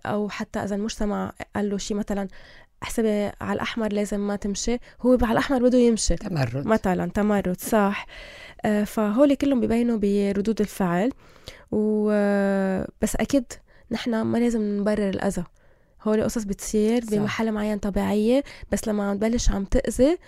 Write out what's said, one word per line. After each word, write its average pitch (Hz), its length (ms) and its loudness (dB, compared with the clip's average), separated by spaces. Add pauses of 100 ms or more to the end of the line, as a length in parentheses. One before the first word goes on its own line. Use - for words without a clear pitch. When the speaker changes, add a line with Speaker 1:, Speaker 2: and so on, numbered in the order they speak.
Speaker 1:
أو 208 240 -2
حتى - 300 -8
إذا 202 160 -4
المجتمع 202 580 -4 (220)
قال 208 140 -2
له 202 80 -4
شي، - 160 -6
مثلا: 202 340 -4 (560)
"احسبي 208 480 0 (100)
على 196 120 -2
الأحمر 214 400 -4
لازم 208 340 -2
ما 202 80 -2
تمشي"، 208 420 -2 (240)
هو 254 200 6
على 226 100 2
الأحمر 262 320 2
بده 247 140 6
يمشي. 233 380 4
Speaker 2:
تمرد. 143 520 -2
Speaker 1:
مثلا 180 440 2
تمرد، 202 500 0
صح. 202 440 2 (600)
آه، 208 180 2
فهول 220 500 4
كلهم 269 260 2
بيبينوا 226 420 2
بردود 202 600 0
الفعل. 196 500 0 (600)
و-، 214 420 0
آه، 196 760 0 (140)
بس - 140 -2
أكيد 254 300 0 (460)
نحنا 220 320 -2
ما 226 140 0
لازم 233 240 0
نبرر 208 480 0
الأذى. 190 340 -2 (600)
هول 214 200 2
قصص 214 200 -2
بتصير 214 600 0
Speaker 2:
صح. 214 60 -6
Speaker 1:
بمحل 214 400 0
معين 208 260 -2
طبيعية، 208 640 2 (280)
بس 202 160 -2
لما 208 220 0
عم 202 80 -2
تبلش 226 320 0
عم 196 160 0
تأذي، 254 520 2 (100)